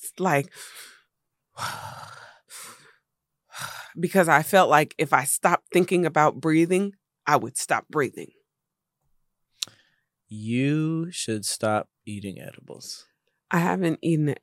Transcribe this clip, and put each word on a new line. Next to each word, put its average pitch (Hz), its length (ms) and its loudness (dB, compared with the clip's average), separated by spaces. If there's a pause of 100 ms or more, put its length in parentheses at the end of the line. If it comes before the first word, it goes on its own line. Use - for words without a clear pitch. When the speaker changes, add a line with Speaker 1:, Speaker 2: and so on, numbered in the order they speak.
(180)
Speaker 1:
like, 160 320 0 (1080)
<sighs> - 20 -14 (2500)
because 175 280 4
I 156 160 6
felt 185 260 4
like 147 280 4
if 151 160 2
I 135 100 4
stopped - 480 0
thinking 180 340 2
about 151 360 2
breathing, 170 520 2 (340)
I 147 100 4
would 117 200 -6
stop - 320 -2
breathing. 123 420 -4 (2000)
Speaker 2:
You 147 840 -2
should 110 340 -6
stop - 440 -2 (160)
eating 101 360 -12
edibles. - 640 -18 (460)
Speaker 1:
I 175 80 2
haven't 180 420 0
eaten 151 280 0
an 135 140 -2